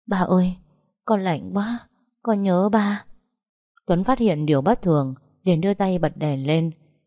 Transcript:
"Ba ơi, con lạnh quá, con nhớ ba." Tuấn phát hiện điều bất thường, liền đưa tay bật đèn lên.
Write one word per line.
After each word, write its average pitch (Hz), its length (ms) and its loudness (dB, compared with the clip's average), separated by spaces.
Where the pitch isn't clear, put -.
"Ba 190 120 -2
ơi, 185 380 2
con 208 160 0
lạnh 185 340 -4
quá, 220 240 -4
con 208 200 0
nhớ 190 260 2
ba." 202 360 0
Tuấn 180 180 0
phát 254 140 0
hiện 160 280 0
điều 139 160 2
bất 220 200 0
thường, 143 320 0
liền 170 180 2
đưa 196 140 0
tay 190 240 -2
bật 160 180 -4
đèn 139 300 -4
lên. 160 240 0